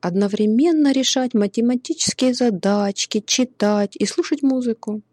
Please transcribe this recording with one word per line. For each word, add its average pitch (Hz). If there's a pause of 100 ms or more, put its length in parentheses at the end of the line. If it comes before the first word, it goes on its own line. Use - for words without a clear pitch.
Одновременно 214
решать 254
математические 247
задачки, 202
читать 208
и -
слушать -
музыку. 240 (120)